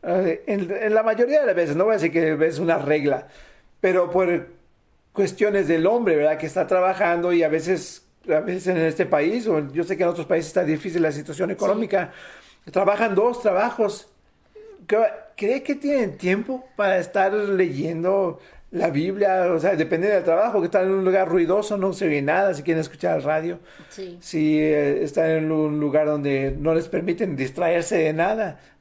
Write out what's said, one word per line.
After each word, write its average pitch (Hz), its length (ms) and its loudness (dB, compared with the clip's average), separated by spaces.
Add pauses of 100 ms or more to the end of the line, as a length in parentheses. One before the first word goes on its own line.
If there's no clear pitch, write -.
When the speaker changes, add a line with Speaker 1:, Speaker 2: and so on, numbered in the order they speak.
Speaker 1:
Eh, 185 440 -2
en, 196 240 -2
en 214 220 -2
la 220 100 4
mayoría 240 380 2
de 262 60 0
las 190 80 2
veces, 160 200 0
no 180 100 2
voy 226 80 2
a 214 40 2
decir 165 140 0
que 160 340 0
es 156 140 -2
una 165 180 0
regla, 143 500 0 (540)
pero 180 300 2
por 180 360 0 (680)
cuestiones 196 540 0
del 160 200 2
hombre, 214 280 2
¿verdad? 151 220 2
Que 160 80 -6
está 156 220 -2
trabajando 180 680 2
y 170 100 4
a 156 60 2
veces, 160 560 -4 (220)
a 156 140 2
veces 180 260 -6
en 185 100 0
este 160 280 0
país, 185 420 0
o 151 260 0
yo 165 100 -2
sé 175 140 -4
que 180 60 0
en 170 60 2
otros 170 180 -4
países 170 200 0
está - 160 0
difícil 160 380 -2
la 156 100 2
situación 147 380 -6
Speaker 2:
Sí. 190 40 -4
Speaker 1:
económica, 196 580 -2 (600)
trabajan 202 440 2
dos 240 260 2
trabajos. 202 680 0 (1300)
¿Cree 254 280 -2
que 285 120 -4
tienen 269 420 -2
tiempo 214 580 -2
para 190 240 2
estar 190 340 0
leyendo 180 1080 0 (300)
la 170 220 -2
Biblia? 185 600 0
O 165 80 0
sea, 185 160 0
depende 165 340 0
del 190 140 2
trabajo, 196 360 2
que 170 60 -2
están 185 200 2
en 190 60 0
un 190 140 0
lugar 190 220 2
ruidoso, 185 500 0
no 190 160 0
se 190 140 -4
oye 147 140 0
nada, 180 320 2
si 147 80 -8
quieren 160 200 0
escuchar 165 360 -4
el 139 60 -4
radio. 160 360 -2 (300)
Speaker 2:
Sí. 180 320 -14
Speaker 1:
Si, 156 380 0
eh, 147 440 2
están 160 280 0
en 156 200 0
un 151 280 0
lugar 151 260 2
donde 139 540 -2
no 160 160 0
les 165 120 -2
permiten 170 480 -4
distraerse 165 600 0
de 156 160 2
nada, 185 460 -2 (220)